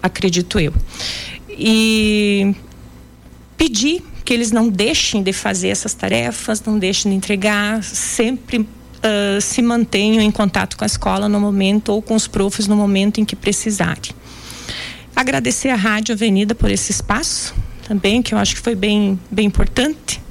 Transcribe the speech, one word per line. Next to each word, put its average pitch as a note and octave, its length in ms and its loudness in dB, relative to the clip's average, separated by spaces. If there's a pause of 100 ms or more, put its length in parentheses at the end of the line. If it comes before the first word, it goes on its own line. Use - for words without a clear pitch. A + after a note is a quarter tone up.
acredito F3+ 560 0
eu. D3+ 140 0 (760)
E G#3+ 1040 2 (1000)
pedir D4+ 460 0 (200)
que - 100 0
eles A#3 180 0
não A3+ 180 4
deixem G#3 540 0
de F#3+ 100 0
fazer F#3+ 360 -2
essas G3+ 240 -4
tarefas, A3 680 -2
não G#3+ 160 0
deixem G3 340 0
de F#3+ 60 2
entregar, G#3 680 0
sempre, A#3 840 -2 (340)
ãh, G3+ 400 0
se - 200 -2
mantenham A3 600 2
em G#3+ 80 4
contato G3 480 0
com - 60 -4
a G#3 40 -2
escola G3+ 400 0
no G#3 120 2
momento G3+ 500 2
ou G#3+ 120 2
com A3 140 -2
os A3 120 0
profs G3+ 400 0
no G#3 80 4
momento G3+ 440 2
em G#3+ 60 4
que G#3+ 100 -6
precisarem. G3 760 -2 (1040)
Agradecer B3+ 540 0
à C4 60 2
Rádio G#3+ 380 0
Avenida G#3 400 2
por - 160 2
esse G3 220 -2
espaço - 640 -2 (320)
também, G#3 340 2
que A3 120 -2
eu G#3+ 40 2
acho G3+ 180 0
que - 60 -10
foi A#3 140 0
bem, G3+ 440 2 (120)
bem G#3 160 2
importante - 840 0